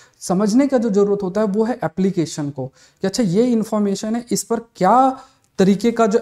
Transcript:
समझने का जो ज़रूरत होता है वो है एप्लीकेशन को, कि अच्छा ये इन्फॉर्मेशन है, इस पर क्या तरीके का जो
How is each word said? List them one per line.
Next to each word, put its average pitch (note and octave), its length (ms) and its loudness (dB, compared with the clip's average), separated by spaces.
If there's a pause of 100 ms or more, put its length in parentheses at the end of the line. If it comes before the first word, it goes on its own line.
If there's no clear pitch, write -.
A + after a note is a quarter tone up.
(200)
समझने G#3+ 480 2
का C4+ 100 0
जो A#3 120 0
ज़रूरत G3+ 340 2
होता F#3 180 -2
है A3 60 0
वो G#3 160 0
है A#3 200 -4
एप्लीकेशन E3 640 -2
को, C3+ 180 -8
कि - 400 -10
अच्छा G#3+ 160 -2
ये G3+ 220 2
इन्फॉर्मेशन G#3+ 720 -2
है, A#3+ 160 -6
इस G3+ 120 -4
पर A3+ 160 -4 (160)
क्या B3+ 440 2 (380)
तरीके G3+ 340 2
का A#3 140 0
जो A3 160 2